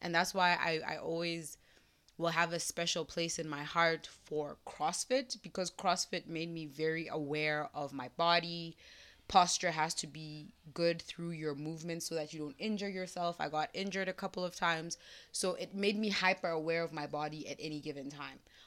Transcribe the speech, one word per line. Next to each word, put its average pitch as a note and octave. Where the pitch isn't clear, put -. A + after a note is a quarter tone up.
And F3
that's F3
why F3+
I, D#3+
I -
always E3
will E3
have E3
a E3+
special E3+
place E3
in D#3
my D3
heart E3
for D3+
CrossFit, A3+
because F3
CrossFit F3+
made E3
me D#3+
very D#3
aware D3+
of C#3+
my B2+
body. E3+
Posture F3+
has D#3+
to -
be D3+
good E3+
through E3+
your D#3
movement D#3+
so -
that D3+
you D#3
don't D3
injure G3+
yourself. F3+
I D3
got D3+
injured F#3+
a F#3+
couple F#3
of F3
times. E3+
So -
it -
made G3+
me G#3+
hyper F#3+
aware E3
of D#3
my D3+
body D3+
at C#3+
any D3+
given C#3
time. C#3